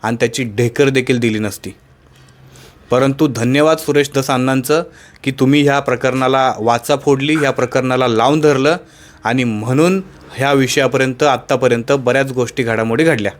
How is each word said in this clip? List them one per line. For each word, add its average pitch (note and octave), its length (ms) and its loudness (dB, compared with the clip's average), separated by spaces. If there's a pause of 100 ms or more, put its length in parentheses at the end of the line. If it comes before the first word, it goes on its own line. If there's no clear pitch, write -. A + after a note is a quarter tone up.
आणि A2+ 160 -2
त्याची B2 240 -2
ढेकर A#2+ 460 0
देखील C3 300 0
दिली A2 200 -2
नसती. G#2 300 -8 (1200)
परंतु C3+ 380 2
धन्यवाद C3+ 500 2
सुरेश C#3+ 380 0
धस C3+ 140 -2
अण्णांचं C3+ 540 0 (400)
की C3+ 80 -2
तुम्ही C3+ 300 2
ह्या C#3+ 180 2
प्रकरणाला C3 800 0
वाचा A#2 380 0
फोडली, C#3 400 0
ह्या C#3+ 160 0
प्रकरणाला B2+ 560 -2
लावून A#2+ 320 2
धरलं D3 380 2 (460)
आणि B2 200 0
म्हणून B2+ 580 0 (340)
ह्या C#3 180 0
विषयापर्यंत, C3 680 0
आत्तापर्यंत B2+ 680 0
बऱ्याच C3+ 400 0
गोष्टी, B2 320 -4
घडामोडी A2+ 400 0
घडल्या. A2+ 360 0